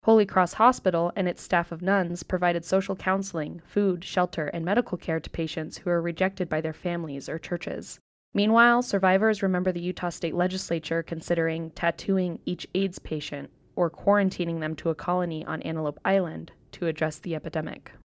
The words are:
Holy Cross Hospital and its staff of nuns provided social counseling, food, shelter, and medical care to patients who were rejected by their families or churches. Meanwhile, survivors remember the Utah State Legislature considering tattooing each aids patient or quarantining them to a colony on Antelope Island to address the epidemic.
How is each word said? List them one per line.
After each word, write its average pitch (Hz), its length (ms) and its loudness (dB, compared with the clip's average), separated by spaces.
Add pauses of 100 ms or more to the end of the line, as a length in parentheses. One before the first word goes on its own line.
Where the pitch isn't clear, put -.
Holy 220 220 8
Cross 185 280 2
Hospital 180 600 4
and 180 140 0
its - 120 -4
staff 175 300 0
of 165 100 -10
nuns 180 440 0
provided 175 400 0
social 190 320 0
counseling, 175 680 -4
food, 185 400 0
shelter, 180 440 -2
and 165 160 -4
medical 208 340 0
care 160 220 -2
to - 100 -12
patients 160 480 -6
who - 120 -4
were 170 120 2
rejected 185 460 -2
by 160 120 -2
their 160 120 -4
families 160 560 -6
or 156 100 -6
churches. - 640 -8 (340)
Meanwhile, 233 480 6
survivors 196 600 2
remember 185 260 2
the 175 100 -4
Utah 180 280 -4
State 165 260 -4
Legislature 175 720 0
considering 165 720 -2
tattooing 180 720 0
each 180 280 -6
aids 196 240 0
patient 147 500 -8 (280)
or 175 120 2
quarantining 185 680 2
them 156 160 -4
to 165 160 -2
a 160 60 0
colony 170 480 -2
on 156 180 -6
Antelope 156 420 -4
Island 165 460 0 (220)
to - 160 -4
address 156 320 -4
the 160 160 -4
epidemic. 156 560 -8 (140)